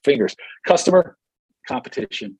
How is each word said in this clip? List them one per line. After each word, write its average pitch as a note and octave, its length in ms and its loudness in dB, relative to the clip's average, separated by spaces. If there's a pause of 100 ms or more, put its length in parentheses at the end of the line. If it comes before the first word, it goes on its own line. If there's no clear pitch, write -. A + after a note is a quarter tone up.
fingers. A#2+ 320 0 (320)
Customer, - 480 2 (500)
competition, A2 760 -10